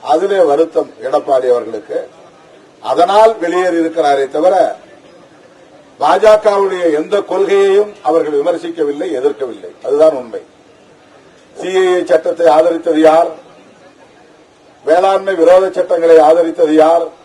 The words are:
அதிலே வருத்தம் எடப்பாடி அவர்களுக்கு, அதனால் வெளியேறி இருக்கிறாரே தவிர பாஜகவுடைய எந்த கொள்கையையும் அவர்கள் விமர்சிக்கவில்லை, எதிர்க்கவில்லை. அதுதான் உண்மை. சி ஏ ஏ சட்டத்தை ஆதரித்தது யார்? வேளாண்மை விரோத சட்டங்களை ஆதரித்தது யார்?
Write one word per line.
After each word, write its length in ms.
அதிலே 280
வருத்தம் 400
எடப்பாடி 460
அவர்களுக்கு, 460
அதனால் 480
வெளியேறி 380
இருக்கிறாரே 440
தவிர 200
பாஜகவுடைய 840
எந்த 160
கொள்கையையும் 600
அவர்கள் 300
விமர்சிக்கவில்லை, 680
எதிர்க்கவில்லை. 520
அதுதான் 360
உண்மை. 200
சி 100
ஏ 40
ஏ 40
சட்டத்தை 360
ஆதரித்தது 520
யார்? 200
வேளாண்மை 540
விரோத 260
சட்டங்களை 380
ஆதரித்தது 560
யார்? 220